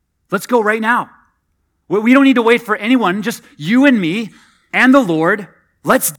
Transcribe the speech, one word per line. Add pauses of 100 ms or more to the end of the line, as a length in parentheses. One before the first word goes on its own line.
(320)
Let's
go
right
now. (800)
We,
we
don't
need
to
wait
for
anyone,
just (140)
you
and
me (400)
and
the
Lord. (340)
Let's